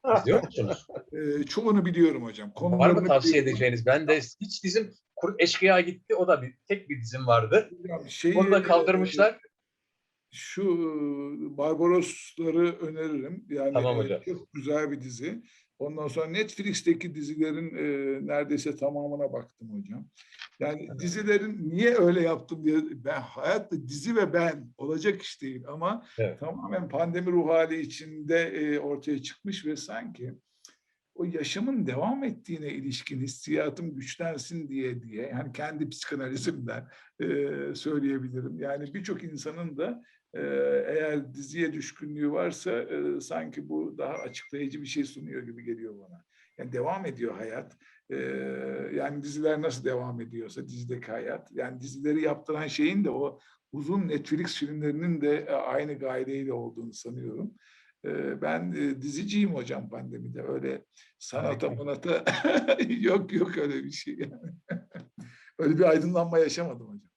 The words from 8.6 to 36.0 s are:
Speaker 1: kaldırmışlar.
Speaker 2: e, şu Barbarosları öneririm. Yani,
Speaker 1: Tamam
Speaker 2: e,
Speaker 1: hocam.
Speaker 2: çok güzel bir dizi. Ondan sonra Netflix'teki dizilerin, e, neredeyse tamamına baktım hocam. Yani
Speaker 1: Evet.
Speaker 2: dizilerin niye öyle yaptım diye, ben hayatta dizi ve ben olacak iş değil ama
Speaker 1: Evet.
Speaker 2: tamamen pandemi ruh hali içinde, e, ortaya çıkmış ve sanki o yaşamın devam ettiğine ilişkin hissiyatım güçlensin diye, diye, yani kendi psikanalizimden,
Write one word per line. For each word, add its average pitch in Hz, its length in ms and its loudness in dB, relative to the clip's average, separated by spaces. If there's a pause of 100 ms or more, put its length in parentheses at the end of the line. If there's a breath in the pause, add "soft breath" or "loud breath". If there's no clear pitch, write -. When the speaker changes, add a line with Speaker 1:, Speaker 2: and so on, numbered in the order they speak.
Speaker 1:
kaldırmışlar. 180 680 6
Speaker 2:
e, - 60 -14 (920)
şu - 340 -6 (920)
Barbarosları 165 1200 2
öneririm. 156 680 -4
Yani, 139 240 0
Speaker 1:
Tamam 123 240 2
Speaker 2:
e, 110 60 2
Speaker 1:
hocam. 98 240 0
Speaker 2:
çok 175 260 -8
güzel 147 380 0
bir 139 100 -6
dizi. 127 420 -10 (360 soft breath)
Ondan 151 300 -6
sonra 156 180 -2
Netflix'teki 175 880 0
dizilerin, 156 640 -2
e, 139 500 -2
neredeyse 147 500 -2
tamamına 143 560 -2
baktım 117 400 -10
hocam. 101 340 -10 (560 loud breath)
Yani 151 280 -4
Speaker 1:
Evet. - 100 -10
Speaker 2:
dizilerin 202 680 0
niye 233 240 6
öyle 180 260 8
yaptım 165 440 0
diye, 151 120 4 (140)
ben 131 300 -4
hayatta 143 680 -2
dizi 156 280 -2
ve 196 160 4
ben 156 440 0
olacak 160 460 0
iş - 200 -12
değil 131 260 -8
ama 175 380 -4 (120 soft breath)
Speaker 1:
Evet. 101 220 -2
Speaker 2:
tamamen 175 480 -6
pandemi 170 440 0
ruh 165 160 4
hali 165 320 4
içinde, 156 600 -2
e, 151 380 0
ortaya 143 440 -2
çıkmış - 440 -8
ve 151 100 -2
sanki 123 580 -10 (800 soft breath)
o 175 100 -6
yaşamın 190 640 -2
devam 208 380 -2
ettiğine 165 440 -6
ilişkin 135 520 -6
hissiyatım 151 760 -4
güçlensin 156 720 -8
diye, 127 340 -4
diye, 113 240 -10
yani 131 260 -8
kendi 151 360 -6
psikanalizimden, 127 1000 -6 (320 soft breath)